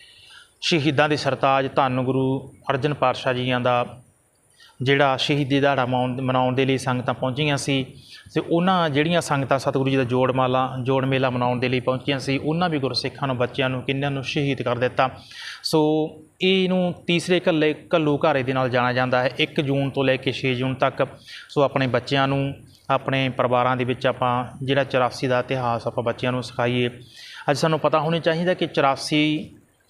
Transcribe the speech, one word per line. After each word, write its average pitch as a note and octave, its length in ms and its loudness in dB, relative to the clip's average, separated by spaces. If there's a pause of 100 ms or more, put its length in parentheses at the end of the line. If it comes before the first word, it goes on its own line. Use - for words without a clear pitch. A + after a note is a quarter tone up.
(600)
ਸ਼ਹੀਦਾਂ D3 480 2
ਦੇ D3+ 80 2
ਸਰਤਾਜ C3+ 580 2
ਧੰਨ C3 280 2
ਗੁਰੂ C3 520 -2 (160)
ਅਰਜਨ C#3 240 0
ਪਾਤਸ਼ਾਹ B2+ 400 -2
ਜੀਆਂ B2 260 -2
ਦਾ B2 380 -2 (840)
ਜਿਹੜਾ C#3 340 4
ਸ਼ਹੀਦੀ C#3 440 0
ਦਿਹਾੜਾ C#3 260 2
ਮਨਾਉਣ, B2+ 340 -2
ਮਨਾਉਣ B2+ 340 0
ਦੇ C3+ 100 2
ਲਈ C3 140 2
ਸੰਗਤਾਂ B2+ 360 -2
ਪਹੁੰਚੀਆਂ C#3 420 -2
ਸੀ C3+ 280 -2 (500)
ਤੇ D#3+ 60 2
ਉਹਨਾਂ E3+ 500 2
ਜਿਹੜੀਆਂ D#3 300 2
ਸੰਗਤਾਂ C#3 380 0
ਸਤਿਗੁਰੂ C3+ 320 0
ਜੀ C3+ 60 2
ਦਾ C3+ 80 2
ਜੋੜ B2+ 280 2
ਮਾਲਾ, B2+ 500 0
ਜੋੜ C3 220 0
ਮੇਲਾ C3 260 0
ਮਨਾਉਣ B2 280 -2
ਦੇ B2 100 0
ਲਈ B2+ 120 0
ਪਹੁੰਚੀਆਂ B2+ 380 -2
ਸੀ, C3+ 200 -2
ਉਹਨਾਂ E3 300 0
ਵੀ D3+ 100 0
ਗੁਰਸਿੱਖਾਂ C3 500 -4
ਨੂੰ, B2+ 80 -2
ਬੱਚਿਆਂ B2+ 340 0
ਨੂੰ, B2+ 120 -4
ਕਿੰਨਿਆਂ C#3 280 -2
ਨੂੰ C3+ 140 -6
ਸ਼ਹੀਦ C#3 380 -2
ਕਰ A#2+ 160 -2
ਦਿੱਤਾ। B2+ 320 2 (520)
ਸੋ - 180 2 (640)
ਇਹਨੂੰ F#3 520 2 (120)
ਤੀਸਰੇ F3 340 2
ਘੱਲੇ-, D#3 340 2 (200)
ਘੱਲੂਘਾਰੇ D3 480 2
ਦੇ B2+ 100 -2
ਨਾਲ C3 180 0
ਜਾਣਿਆ B2 220 2
ਜਾਂਦਾ B2+ 300 2
ਹੈ, C3+ 160 0
ਇੱਕ D#3 220 0
ਜੂਨ C#3 300 0
ਤੋਂ C#3 140 -2
ਲੈ C3 120 2
ਕੇ B2+ 160 -2
ਛੇ C3 220 -2
ਜੂਨ C3 200 -2
ਤੱਕ। C3 320 0 (420)
ਸੋ D3 140 0
ਆਪਣੇ C3+ 240 0
ਬੱਚਿਆਂ C3 420 0
ਨੂੰ, C#3 260 -2 (360)
ਆਪਣੇ C3+ 380 0
ਪਰਿਵਾਰਾਂ B2+ 480 2
ਦੇ B2+ 80 0
ਵਿੱਚ B2 220 -2
ਆਪਾਂ B2 380 0 (180)
ਜਿਹੜਾ C3+ 220 2
ਚੁਰਾਸੀ B2+ 420 0
ਦਾ B2+ 120 2
ਇਤਿਹਾਸ B2 480 -2
ਆਪਾਂ A#2+ 180 -4
ਬੱਚਿਆਂ B2 280 -2
ਨੂੰ B2+ 100 -2
ਸਿਖਾਈਏ। B2 460 0 (640)
ਅੱਜ C#3+ 60 2
ਸਾਨੂੰ D#3+ 240 0
ਪਤਾ D#3 200 2
ਹੋਣਾ E3 180 0
ਚਾਹੀਦਾ E3+ 360 0
ਕਿ F3 120 -2
ਚੁਰਾਸੀ D3+ 840 0 (400)